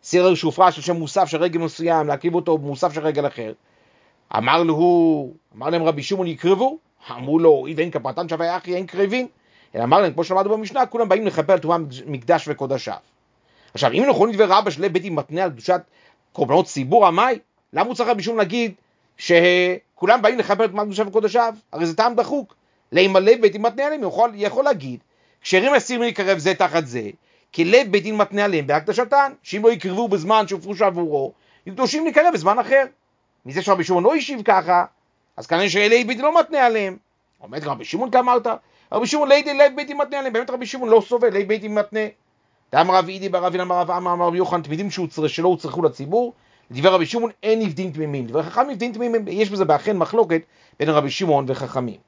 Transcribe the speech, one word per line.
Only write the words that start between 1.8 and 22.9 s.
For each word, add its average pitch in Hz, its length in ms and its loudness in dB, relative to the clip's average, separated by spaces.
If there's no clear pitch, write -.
להקריב 147 280 -4
אותו 165 240 0
במוסף 143 340 -4
של 151 80 -8
רגל 147 260 -2
אחר. 113 260 -8
אמר 135 260 2
לו, 165 640 2
אמר 131 140 -6
להם 170 120 0
רבי 156 200 0
שמעון, 185 240 -4
"יקרבו?" 185 520 0
אמרו 127 280 -2
לו, 165 100 6
"הואיל 147 280 4
ואין 165 140 -2
כפרתן 143 380 -6
שווה 170 280 -4
אחי, 175 200 -6
אין 185 100 -6
קרבין." 202 400 -2
אלא 113 80 -2
אמר 147 180 4
להם, 175 120 2
"כמו 160 120 -2
שלמדנו 196 320 0
במשנה, 220 300 -2
כולם 233 220 -4
באים 208 180 2
לכפר 160 260 0
על 180 60 4
טומאה 160 200 -2
מקדש 143 420 -2
וקודשיו." 131 480 -6
עכשיו, 123 180 0
אם 202 160 2
נכונים 226 260 2
דברי 202 120 4
רבא 202 240 2
שלית 165 220 -4
בית 175 100 -2
דין 185 120 -8
מתנה 156 300 -4
על 175 60 -2
קדושת 165 300 -2
קורבנות 147 340 0
ציבור, 156 400 2
עמי, 208 320 2
למה 180 140 0
הוא 247 80 -6
צריך 233 140 -2
רבי 214 140 0
שמעון 226 160 -4
להגיד 214 360 -2
שכולם 180 1040 2
באים 233 160 2
לכפר 202 240 0
על 220 80 0
טומאה 208 140 -4
מקדשה 202 220 -4
וקודשיו? 220 480 0
הרי 165 140 -4
זה 165 100 -4
טעם 233 180 2
דחוק. 240 400 -2